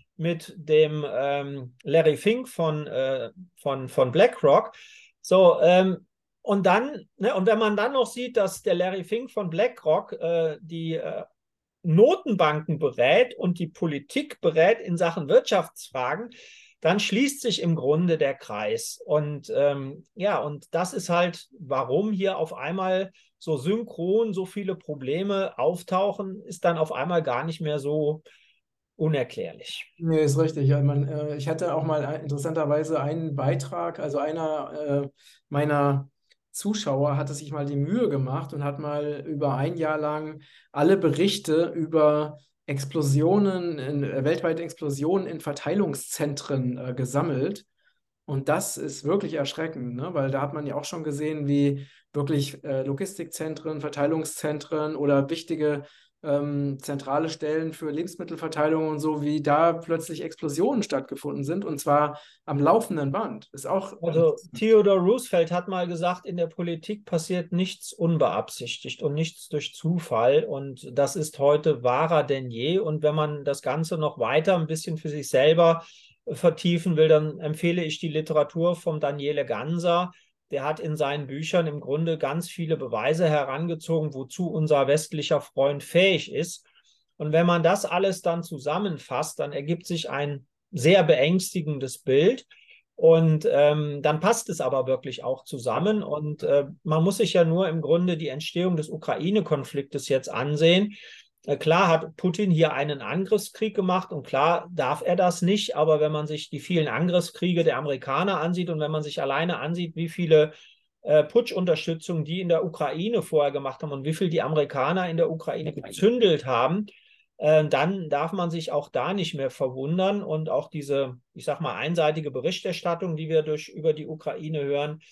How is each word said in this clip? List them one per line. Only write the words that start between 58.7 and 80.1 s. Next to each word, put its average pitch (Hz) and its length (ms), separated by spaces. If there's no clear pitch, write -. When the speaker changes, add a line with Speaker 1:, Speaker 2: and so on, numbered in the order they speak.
Speaker 2:
und 151 120
so, 151 220
wie 147 220
da 156 300
plötzlich 165 480
Explosionen 175 600
stattgefunden 143 600
sind, 175 220
und 151 140
zwar 147 380
am 143 140
laufenden 160 520
Band. 180 400
Ist - 140
auch 190 360
Speaker 1:
Also 165 280
Speaker 2:
interessant. - 280
Speaker 1:
Theodore 208 420
Roosevelt 180 520
hat 180 160
mal 185 180
gesagt, 175 400
in 175 120
der 170 100
Politik 170 560
passiert 170 480
nichts 185 400
unbeabsichtigt 127 1120
und 143 120
nichts 160 340
durch 147 240
Zufall. 151 720
Und 139 520
das 139 200
ist 156 220
heute 147 440
wahrer 151 400
denn 135 260
je. 135 300
Und 156 240
wenn 151 120
man 151 280
das 139 180
Ganze 160 360
noch 151 200
weiter 151 380
ein 160 120
bisschen 160 280
für 156 140
sich 147 180
selber 165 560
vertiefen 170 720
will, 156 140
dann 156 320
empfehle 170 420
ich 156 160
die 170 80
Literatur 156 720
von 156 240
Daniele 143 440
Ganser. 170 680